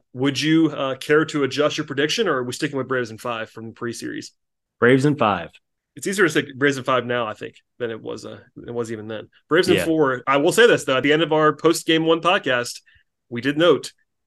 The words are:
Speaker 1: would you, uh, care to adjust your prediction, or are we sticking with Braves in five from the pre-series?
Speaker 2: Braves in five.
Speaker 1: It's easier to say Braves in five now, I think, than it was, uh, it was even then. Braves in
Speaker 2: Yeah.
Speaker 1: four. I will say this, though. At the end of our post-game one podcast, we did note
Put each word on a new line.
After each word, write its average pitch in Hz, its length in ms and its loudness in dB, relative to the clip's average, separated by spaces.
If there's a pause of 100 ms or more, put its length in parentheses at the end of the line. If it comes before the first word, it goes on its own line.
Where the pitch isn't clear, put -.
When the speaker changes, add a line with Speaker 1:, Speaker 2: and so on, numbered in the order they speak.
(140)
Speaker 1:
would 127 260 -2
you, 156 300 2
uh, 135 260 -6
care 151 300 0
to 147 180 -4
adjust 139 340 -2
your 151 80 -6
prediction, 151 420 -2
or 143 100 0
are 127 60 -4
we 127 100 -6
sticking 139 240 -6
with 131 100 -4
Braves 123 240 -4
in 110 60 -14
five 113 320 -8
from 113 180 -16
the 110 60 -16
pre-series? 117 580 -10 (480)
Speaker 2:
Braves 127 260 6
in 147 120 2
five. 92 320 0 (460)
Speaker 1:
It's 143 120 -10
easier 196 180 2
to 156 60 2
say 151 140 0 (100)
Braves 139 220 0
in 120 60 -8
five 123 220 0
now, 123 220 -4
I 107 60 -8
think, - 220 -16 (240)
than 120 100 -6
it 113 120 -12
was, 117 240 -12
uh, 110 140 -16 (260)
it 120 60 -12
was 117 200 -6
even 107 160 -10
then. 110 220 -12 (200)
Braves 170 180 2
in - 100 4
Speaker 2:
Yeah. 175 80 0
Speaker 1:
four. 147 420 0
I 139 100 4
will 160 140 2
say 233 160 8
this, 185 180 4
though. 131 120 0
At 127 60 0
the 143 80 4
end 156 120 2
of 156 100 -2
our 156 220 4
post-game 160 500 0
one 165 160 2
podcast, 165 600 -2 (480)
we 120 120 -8
did 143 160 -2
note 160 340 4 (340)